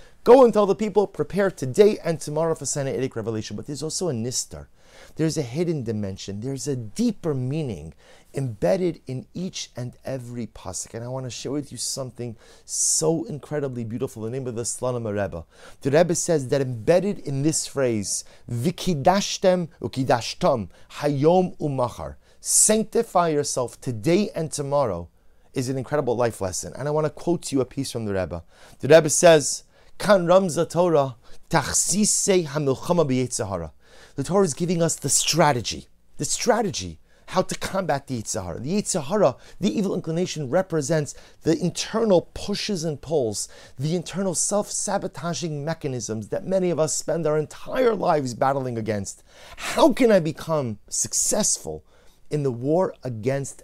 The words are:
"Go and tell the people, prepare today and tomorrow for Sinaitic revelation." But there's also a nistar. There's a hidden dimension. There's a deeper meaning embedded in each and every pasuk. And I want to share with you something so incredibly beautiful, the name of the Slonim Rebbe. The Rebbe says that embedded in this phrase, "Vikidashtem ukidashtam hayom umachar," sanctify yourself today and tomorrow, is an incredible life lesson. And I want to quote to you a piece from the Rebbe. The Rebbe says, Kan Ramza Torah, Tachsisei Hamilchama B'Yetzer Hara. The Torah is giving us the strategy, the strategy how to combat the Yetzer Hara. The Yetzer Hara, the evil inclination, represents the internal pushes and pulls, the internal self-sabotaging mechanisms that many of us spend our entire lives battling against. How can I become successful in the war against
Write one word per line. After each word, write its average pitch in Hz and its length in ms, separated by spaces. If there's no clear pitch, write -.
"Go 254 200
and 226 80
tell 208 140
the 185 80
people, 208 320
prepare 185 440
today 202 540
and 160 160
tomorrow 156 340
for 143 100
Sinaitic 131 520
revelation." 107 400
But 101 100
there's 139 160
also 156 260
a 147 40
nistar. 113 540
There's 156 220
a 151 40
hidden 151 400
dimension. 101 580
There's 135 280
a 139 80
deeper 160 560
meaning 127 640
embedded 165 720
in 127 280
each - 400
and 123 200
every 120 420
pasuk. - 480
And 113 80
I 120 60
want 131 160
to 123 60
share 123 220
with 143 200
you 120 60
something 120 580
so - 600
incredibly 139 580
beautiful, 113 400
the 110 80
name 131 160
of 117 100
the 120 60
Slonim 120 440
Rebbe. 98 380
The 135 100
Rebbe 170 240
says 147 340
that 135 120
embedded 151 600
in 139 220
this 156 240
phrase, 120 580
"Vikidashtem 180 1160
ukidashtam 123 880
hayom 151 600
umachar," 120 580
sanctify 214 880
yourself 143 520
today 143 540
and 160 180
tomorrow, 135 560
is 127 140
an 135 100
incredible 123 360
life 117 260
lesson. 92 360
And 135 100
I 147 40
want 151 160
to 147 40
quote - 320
to - 140
you 131 60
a - 20
piece - 260
from 117 140
the 101 80
Rebbe. 87 320
The 127 80
Rebbe 156 200
says, 160 560
Kan 185 260
Ramza 170 400
Torah, 156 500
Tachsisei 180 960
Hamilchama 151 600
B'Yetzer 127 400
Hara. 85 260
The 139 80
Torah 196 200
is 151 100
giving 170 280
us 160 140
the - 140
strategy, 147 800
the - 80
strategy 185 720
how 185 160
to 185 160
combat 156 480
the 123 140
Yetzer 104 220
Hara. 87 180
The 175 200
Yetzer 165 240
Hara, 160 320
the 202 100
evil 202 240
inclination, 160 540
represents 156 640
the 165 140
internal 196 640
pushes 196 500
and 156 180
pulls, 127 460
the 151 160
internal 180 400
self-sabotaging 175 1300
mechanisms 113 640
that - 180
many 185 240
of 147 100
us 156 160
spend 160 300
our 151 120
entire 226 560
lives 156 380
battling 131 460
against. 104 440
How - 360
can 233 180
I 196 80
become 147 600
successful - 960
in 147 140
the 135 60
war 143 520
against 131 600